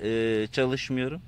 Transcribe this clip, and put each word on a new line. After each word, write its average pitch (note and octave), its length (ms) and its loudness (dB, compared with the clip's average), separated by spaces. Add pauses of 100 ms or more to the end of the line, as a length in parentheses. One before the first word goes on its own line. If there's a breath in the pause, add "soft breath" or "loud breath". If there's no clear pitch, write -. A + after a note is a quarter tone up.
e, A2+ 440 2
çalışmıyorum. C3 800 0